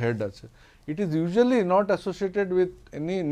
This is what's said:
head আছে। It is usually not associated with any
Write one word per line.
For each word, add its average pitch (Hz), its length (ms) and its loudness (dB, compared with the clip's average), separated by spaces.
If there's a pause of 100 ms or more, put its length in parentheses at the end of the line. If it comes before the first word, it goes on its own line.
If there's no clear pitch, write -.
head 117 220 0
আছে। - 220 -10 (420)
It 151 120 -6
is 196 80 0 (180)
usually 240 360 4
not 190 240 2 (100)
associated 196 520 -4
with 180 500 -2
any 175 340 -4